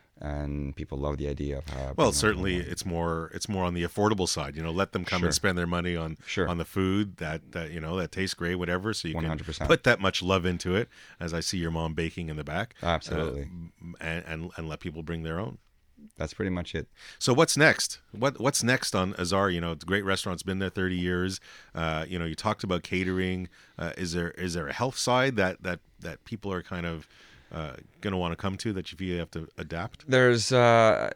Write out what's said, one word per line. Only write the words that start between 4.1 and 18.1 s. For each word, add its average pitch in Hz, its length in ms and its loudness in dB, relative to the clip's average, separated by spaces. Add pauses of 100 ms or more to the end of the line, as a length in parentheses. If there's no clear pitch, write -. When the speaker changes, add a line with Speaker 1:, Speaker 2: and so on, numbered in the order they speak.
Speaker 2:
side. 71 300 -4
You 80 60 -6
know, 82 80 -2
let 92 200 0
them 90 140 -4
come 90 180 0
and 87 40 6
Speaker 1:
Sure. 78 40 2
Speaker 2:
spend 90 260 2
their 87 100 2
money 87 280 0
on, 80 300 -4
Speaker 1:
Sure. 87 240 0
Speaker 2:
on 87 80 0
the 82 80 -2
food 98 520 0
that, 80 360 -6
that, 82 180 -6
you 82 80 -8
know, 80 160 -4
that 90 160 -2
tastes 95 220 -2
great, 87 220 -2
whatever. 90 380 0
So - 140 -4
you 80 80 -2
Speaker 1:
One 82 80 -2
hundred 78 220 -4
percent. - 240 -2
Speaker 2:
can 160 80 6
put - 80 -8
that 117 160 6
much 95 200 2
love 92 240 4
into 90 300 2
it, 117 140 2 (320)
as 85 120 -4
I 85 60 -2
see 82 180 -2
your 82 140 0
mom 82 220 0
baking 82 340 -4
in 78 80 -6
the 76 80 -6
back. 80 400 -4
Uh, 87 40 -2
Speaker 1:
Absolutely. 80 560 0
Speaker 2:
m-, 85 580 -12
and, 82 240 -4
and, 82 320 -6
and 82 100 -6
let 78 140 -8
people 82 220 -8
bring 82 200 -6
their 80 160 -4
own. 107 200 -6 (560)
Speaker 1:
That's - 180 -6
pretty 98 180 -2
much 87 240 -4
it. 82 120 -4 (300)
Speaker 2:
So - 160 2
what's 160 240 4
next? 143 420 4 (120)